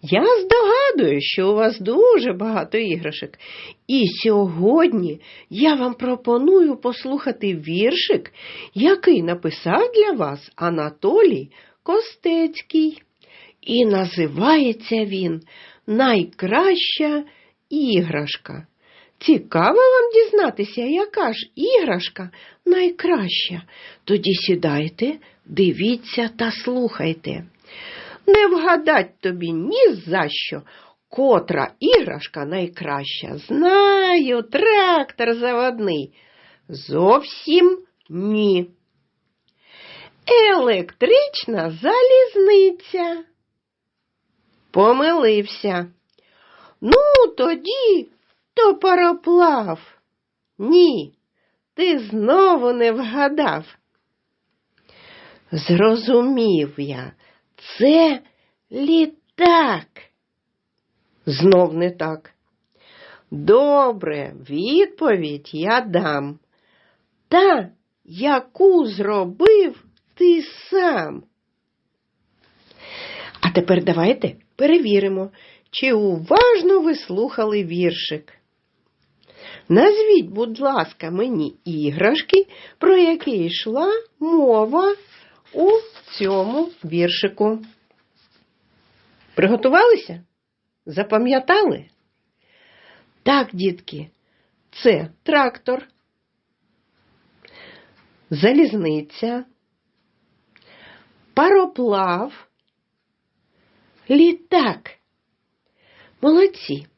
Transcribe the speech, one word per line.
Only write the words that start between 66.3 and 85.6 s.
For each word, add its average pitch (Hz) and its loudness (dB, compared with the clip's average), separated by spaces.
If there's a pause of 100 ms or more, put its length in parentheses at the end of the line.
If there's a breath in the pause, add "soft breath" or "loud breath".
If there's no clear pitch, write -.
Та, 330 2 (340)
яку 277 0
зробив 208 0 (300)
ти 349 2 (260)
сам. 233 -2 (2250 loud breath)
А 175 -2
тепер 175 2
давайте 165 -2 (200)
перевіримо, 202 0 (400 soft breath)
чи 240 -2
уважно 339 2
ви 320 -2
слухали 214 -4
віршик. 170 -6 (1400 loud breath)
Назвіть, 381 4
будь 226 -6
ласка, 240 -4
мені 185 -4 (100)
іграшки, 175 0 (300 loud breath)
про 370 4
які 320 0
йшла 240 -4 (280)
мова 302 2 (580 soft breath)
у 320 2 (420)